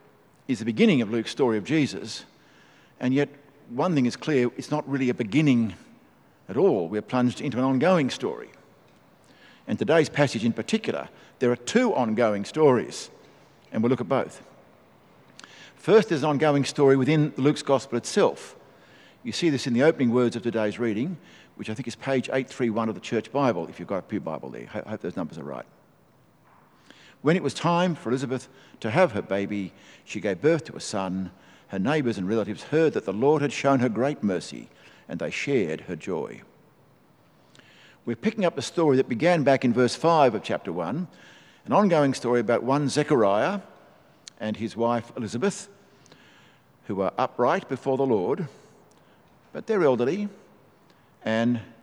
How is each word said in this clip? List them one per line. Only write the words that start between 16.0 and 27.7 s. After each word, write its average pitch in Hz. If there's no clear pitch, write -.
there's 156
an 151
ongoing 143
story 139
within 147
Luke's 139
Gospel 131
itself. -
You 113
see 170
this 135
in 127
the 120
opening 131
words 120
of 113
today's 107
reading, 120
which -
I -
think -
is 117
page 135
eight 131
three 123
one 110
of 107
the -
Church -
Bible, 117
if -
you've 90
got 101
a 90
pew 104
Bible 71
there. 58
Ho-, -
hope 107
those 87
numbers 80
are 73
right. 67
"When 165
it -
was 139
time 170